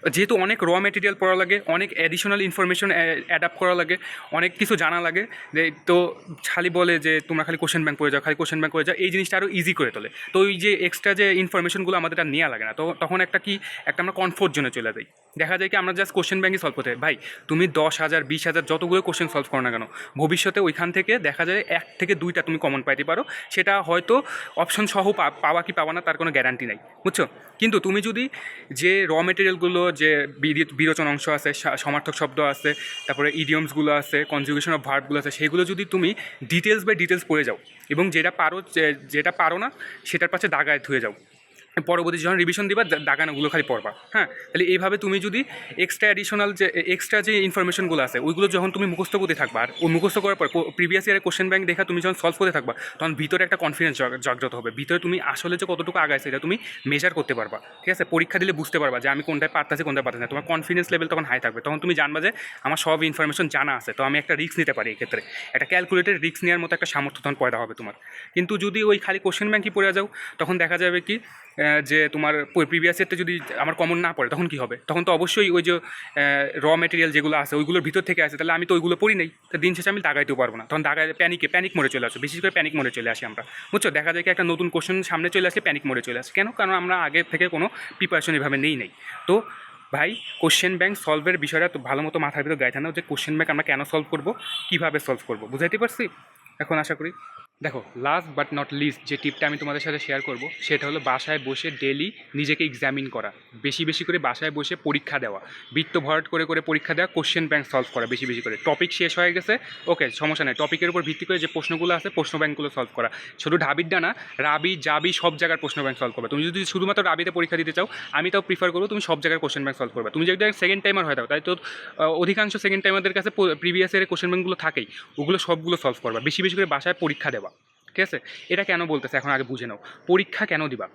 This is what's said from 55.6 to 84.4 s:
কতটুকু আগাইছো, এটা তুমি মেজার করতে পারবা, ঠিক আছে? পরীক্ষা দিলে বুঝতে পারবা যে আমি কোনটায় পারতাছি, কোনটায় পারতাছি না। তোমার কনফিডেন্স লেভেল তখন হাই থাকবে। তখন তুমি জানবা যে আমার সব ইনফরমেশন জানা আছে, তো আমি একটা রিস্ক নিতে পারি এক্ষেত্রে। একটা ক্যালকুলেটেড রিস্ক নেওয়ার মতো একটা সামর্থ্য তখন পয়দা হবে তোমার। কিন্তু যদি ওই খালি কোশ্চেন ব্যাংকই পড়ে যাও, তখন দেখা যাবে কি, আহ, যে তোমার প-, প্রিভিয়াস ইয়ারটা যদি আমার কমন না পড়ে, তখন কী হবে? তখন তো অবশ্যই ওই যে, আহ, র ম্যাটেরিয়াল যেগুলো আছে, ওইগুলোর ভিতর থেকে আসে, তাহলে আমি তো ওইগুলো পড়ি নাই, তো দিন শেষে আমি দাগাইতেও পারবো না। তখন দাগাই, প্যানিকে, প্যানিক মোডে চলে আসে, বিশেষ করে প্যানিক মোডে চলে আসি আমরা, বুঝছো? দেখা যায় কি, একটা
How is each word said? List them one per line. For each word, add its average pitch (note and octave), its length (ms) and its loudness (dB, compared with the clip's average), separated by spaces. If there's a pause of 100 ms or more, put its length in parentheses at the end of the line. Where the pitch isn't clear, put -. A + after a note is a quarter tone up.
কতটুকু E3+ 300 -2
আগাইছো, D3 300 2
এটা C3 100 -2
তুমি F3 180 -2 (300)
মেজার D3 260 2
করতে C#3+ 200 -2
পারবা, A2 240 -4
ঠিক - 320 -8
আছে? F3+ 140 0
পরীক্ষা E3+ 360 0
দিলে F#3 120 2
বুঝতে D#3 280 -2
পারবা C3 200 0
যে C3+ 100 0
আমি C#3 140 0
কোনটায় D#3 300 -2
পারতাছি, D3+ 300 0
কোনটায় C#3 200 0
পারতাছি A#2+ 180 -2
না। A#2 60 -4
তোমার C#3+ 160 -6
কনফিডেন্স E3+ 480 0
লেভেল E3 160 0
তখন D#3+ 180 -2
হাই B2 140 0
থাকবে। A#2 220 -2
তখন - 180 -4
তুমি F3+ 160 0
জানবা D3+ 260 0
যে G3 100 0 (300)
আমার D3 160 0
সব D#3+ 260 2
ইনফরমেশন D#3 440 0
জানা C#3+ 280 0
আছে, B2 180 -8
তো C3+ 100 -2
আমি C#3+ 140 2
একটা D3+ 180 0
রিস্ক D#3+ 240 -4
নিতে C#3+ 140 2
পারি A2 180 -2
এক্ষেত্রে। A2+ 300 -6 (320)
একটা - 120 2
ক্যালকুলেটেড F3+ 560 2
রিস্ক E3 220 -2
নেওয়ার F3 160 4
মতো E3+ 140 -2
একটা - 120 -2
সামর্থ্য C#3 360 -2
তখন C#3+ 140 -2
পয়দা B2 220 2
হবে A2+ 160 -6
তোমার। G#2+ 200 -12 (400)
কিন্তু F3+ 240 0
যদি G3+ 260 0
ওই G#3 140 6
খালি F#3+ 220 -2
কোশ্চেন G3 300 0
ব্যাংকই G#3+ 200 0
পড়ে G3 240 2
যাও, G3 140 0 (300)
তখন E3+ 200 0
দেখা E3+ 200 2
যাবে F3+ 240 2
কি, G#3 180 -4
আহ, - 640 0
যে D3 300 4
তোমার D3+ 340 0
প-, D#3+ 200 2
প্রিভিয়াস E3+ 340 0
ইয়ারটা F#3 160 0
যদি F3 240 -4 (180)
আমার D3+ 180 0
কমন E3+ 220 2
না E3+ 160 0
পড়ে, B2 160 0
তখন E3+ 180 0
কী D3+ 100 -6
হবে? A#2+ 200 -6 (100)
তখন E3+ 160 0
তো F3+ 80 2
অবশ্যই F3+ 380 4
ওই F3 120 4
যে, F3 120 2
আহ, E3+ 60 0 (760)
র D3+ 200 4
ম্যাটেরিয়াল E3 360 2
যেগুলো D3+ 260 2
আছে, C#3+ 180 0
ওইগুলোর D#3 260 2
ভিতর D3+ 200 0
থেকে F3 220 0
আসে, D3 140 -2
তাহলে E3 160 0
আমি E3+ 120 0
তো F#3 80 2
ওইগুলো E3+ 220 2
পড়ি G#3+ 200 4
নাই, E3 140 -2 (220)
তো F3 60 -4
দিন F3 160 2
শেষে F3+ 160 -2
আমি G3+ 120 -2
দাগাইতেও C#3+ 340 2
পারবো A#2+ 220 0
না। A2+ 80 -12
তখন D#3 160 -2
দাগাই, D#3 320 2
প্যানিকে, E3+ 340 2
প্যানিক F3+ 280 0
মোডে C#3 140 4
চলে B2 160 0
আসে, A#2 140 -6
বিশেষ D3 220 -6
করে F#3+ 80 2
প্যানিক D#3 260 0
মোডে C3 160 0
চলে A#2 180 -4
আসি A2+ 160 -4
আমরা, A2+ 180 -10 (280)
বুঝছো? - 200 2
দেখা D3+ 220 2
যায় E3+ 100 -2
কি, F#3 60 2
একটা F#3 140 2